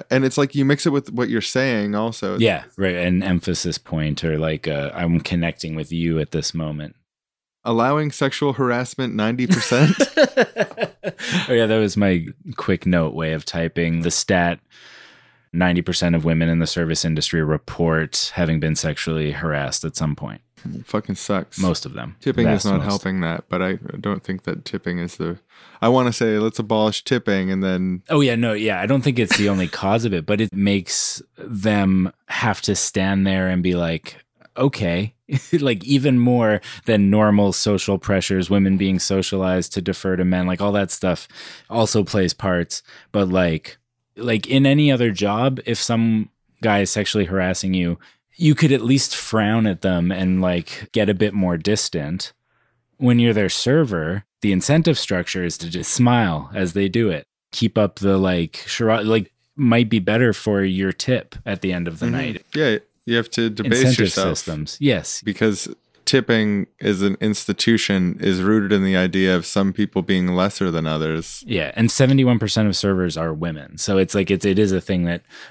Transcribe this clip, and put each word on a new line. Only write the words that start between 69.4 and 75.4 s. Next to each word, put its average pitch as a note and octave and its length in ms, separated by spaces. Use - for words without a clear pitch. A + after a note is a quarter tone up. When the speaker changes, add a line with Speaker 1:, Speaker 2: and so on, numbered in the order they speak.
Speaker 1:
some G2 280
people G2 280
being F2+ 340
lesser F#2 360
than D#2+ 160
others. D#2+ 580
Speaker 2:
Yeah, E2+ 300
and A2+ 160
seventy-one B2+ 480
percent G#2+ 280
of F#2+ 80
servers F#2 400
are E2 160
women. D#2 460
So G2 220
it's F#2 160
like, G2 160
it's, F#2+ 120
it F#2+ 140
is G#2 140
a F#2 100
thing F2+ 240
that E2+ 160